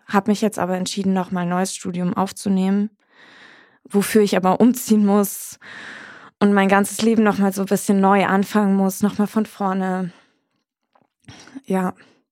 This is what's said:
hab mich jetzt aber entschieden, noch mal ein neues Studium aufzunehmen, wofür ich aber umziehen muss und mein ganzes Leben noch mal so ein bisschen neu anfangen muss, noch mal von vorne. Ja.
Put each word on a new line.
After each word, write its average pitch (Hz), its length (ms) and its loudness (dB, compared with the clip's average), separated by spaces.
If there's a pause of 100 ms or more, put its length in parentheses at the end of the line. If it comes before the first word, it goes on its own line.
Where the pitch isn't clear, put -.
hab 196 220 -2
mich 202 140 0
jetzt 208 160 -2
aber 180 180 -2
entschieden, 190 380 -2
noch 185 160 -2
mal 180 120 -4
ein 175 60 -4
neues 185 260 -2
Studium 180 380 -6
aufzunehmen, 196 800 -2 (960)
wofür 202 320 2
ich 202 160 2
aber 185 240 2
umziehen 214 460 2
muss 202 520 -2 (800)
und 202 120 4
mein 196 160 4
ganzes 196 340 2
Leben 226 200 4
noch 202 160 2
mal 196 140 2
so 196 100 -6
ein 185 60 -4
bisschen 196 320 0
neu 190 260 4
anfangen 196 480 0
muss, 190 260 0
noch 196 160 0
mal 208 120 0
von 214 180 -2
vorne. 185 640 -4 (1500)
Ja. 185 300 -2 (380)